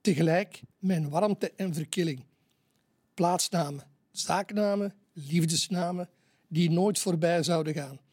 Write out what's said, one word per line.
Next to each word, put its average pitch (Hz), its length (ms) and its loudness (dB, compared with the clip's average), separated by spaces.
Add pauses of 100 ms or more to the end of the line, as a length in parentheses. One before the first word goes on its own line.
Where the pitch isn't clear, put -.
Tegelijk 170 600 2 (160)
mijn 175 300 0
warmte 185 480 0
en 190 180 -4
verkilling. 156 500 -4 (880)
Plaatsnamen, 170 720 0 (260)
zaaknamen, 202 840 -2 (180)
liefdesnamen, 170 960 -2 (400)
die 165 220 2
nooit 180 280 2
voorbij 170 440 2
zouden 156 320 0
gaan, 139 240 -10 (140)